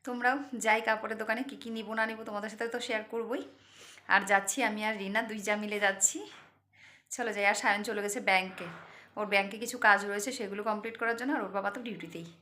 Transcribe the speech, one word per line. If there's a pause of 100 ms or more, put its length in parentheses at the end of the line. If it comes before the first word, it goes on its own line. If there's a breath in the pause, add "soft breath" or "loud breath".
তোমরাও (280)
যাই
কাপড়ের
দোকানে
কী
কী
নিবো
না
নিবো
তোমাদের
সাথে
তো
শেয়ার (100)
করবোই। (720 loud breath)
আর (100)
যাচ্ছি (100)
আমি
আর
রিনা, (100)
দুই
যা
মিলে
যাচ্ছি। (960 loud breath)
চলো
যাই।
আর
সায়ন
চলে
গেছে (100)
ব্যাংকে, (500 loud breath)
ওর
ব্যাংকে
কিছু (100)
কাজ (100)
রয়েছে,
সেগুলো
কমপ্লিট
করার
জন্য,
আর
ওর
বাবা
তো
ডিউটিতেই। (160)